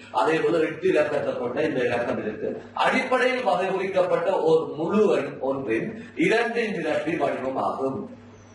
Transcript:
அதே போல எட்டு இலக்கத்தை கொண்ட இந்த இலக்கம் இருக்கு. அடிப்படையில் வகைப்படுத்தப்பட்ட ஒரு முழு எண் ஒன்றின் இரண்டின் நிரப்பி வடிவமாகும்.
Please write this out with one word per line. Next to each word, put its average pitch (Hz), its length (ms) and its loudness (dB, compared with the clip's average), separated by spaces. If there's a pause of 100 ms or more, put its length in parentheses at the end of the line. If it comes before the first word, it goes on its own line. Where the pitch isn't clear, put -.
(120)
அதே 151 260 4
போல 165 200 2
எட்டு 156 300 0
இலக்கத்தை 143 500 2
கொண்ட 123 240 -2
இந்த 131 220 0
இலக்கம் 120 340 0
இருக்கு. - 440 -6 (120)
அடிப்படையில் 254 720 2
வகைப்படுத்தப்பட்ட 180 960 0
ஒரு 156 340 2
முழு 175 400 2
எண் 135 240 -4
ஒன்றின் 113 760 -4
இரண்டின் 220 600 0
நிரப்பி 156 400 -2
வடிவமாகும். 131 920 -4 (440)